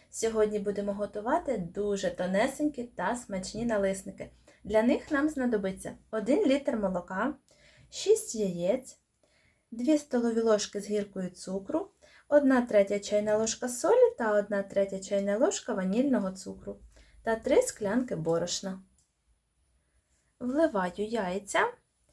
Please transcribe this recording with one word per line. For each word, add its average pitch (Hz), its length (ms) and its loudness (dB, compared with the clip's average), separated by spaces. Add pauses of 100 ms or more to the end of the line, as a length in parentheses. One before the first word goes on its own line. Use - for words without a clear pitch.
(100)
Сьогодні 214 480 0
будемо 202 340 -4
готувати 214 680 -2
дуже 196 520 -4
тонесенькі 240 760 -2
та 226 320 -4
смачні 208 480 -8
налисники. 196 680 -2 (340)
Для 214 180 2
них - 280 0
нам 294 180 2
знадобиться 226 680 -4 (140)
один 247 360 2
літр 269 300 2
молока, 190 580 -2 (560)
шість - 440 2
яєць, 190 640 -2 (720)
дві 247 280 2
столові 233 420 0
ложки 214 400 2
з 202 100 -10
гіркою 202 400 -4
цукру, 240 580 -6 (400)
одна 269 340 6
третя 202 380 4
чайна 208 360 0
ложка 220 320 -2
солі 466 500 4
та 214 140 0
одна 208 300 2
третя 196 380 -2
чайна 202 380 -2
ложка 285 360 0
ванільного 202 580 0
цукру 190 440 -12 (460)
та 226 140 0
три 277 260 4
склянки 220 540 -2
борошна. 175 680 -4 (1600)
Вливаю 247 560 0
яйця, 214 760 -2 (400)